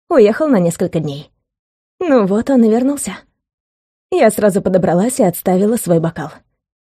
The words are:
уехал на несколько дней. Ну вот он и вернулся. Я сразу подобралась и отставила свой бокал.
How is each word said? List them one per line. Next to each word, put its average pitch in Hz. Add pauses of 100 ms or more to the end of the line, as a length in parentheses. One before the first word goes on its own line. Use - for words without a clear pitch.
уехал 277
на 254
несколько 175
дней. 147 (720)
Ну 262
вот 208
он 254
и 220
вернулся. 254 (920)
Я 285
сразу 202
подобралась 185
и 247
отставила 190
свой 175
бокал. 160 (600)